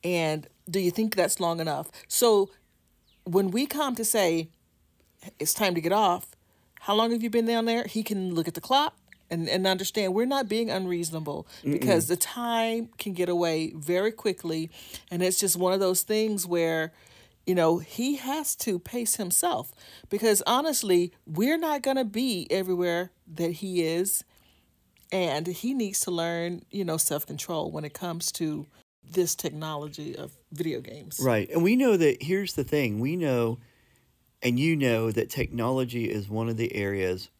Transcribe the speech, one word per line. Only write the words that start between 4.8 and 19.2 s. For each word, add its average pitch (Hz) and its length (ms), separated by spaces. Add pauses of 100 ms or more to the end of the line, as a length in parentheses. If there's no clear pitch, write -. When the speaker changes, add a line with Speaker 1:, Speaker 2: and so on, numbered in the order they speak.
Speaker 1:
"It's 147 140
time 190 220
to 165 80
get 170 100
off," 196 360 (520)
"How 202 140
long 226 180
have 233 100
you 233 60
been 233 160
down 226 220
there?" 233 180
He - 180
can 190 320
look 165 140
at 165 60
the 165 80
clock 285 340 (340)
and, 165 180
and 185 180
understand 190 480
we're 226 100
not 262 240
being 220 220
unreasonable, 160 760 (160)
Speaker 2:
Mm-mm. 143 100
Speaker 1:
because 175 360
the 175 80
time 226 720 (100)
can 202 140
get 175 160
away 165 480
very 175 360
quickly. 165 580 (400)
And 175 120
it's 185 160
just 185 180
one 180 160
of 190 60
those 185 240
things 214 460
where, 165 440 (540)
you 180 80
know, 170 240
he 254 380
has 269 400
to 190 240
pace 240 360
himself, 233 560 (360)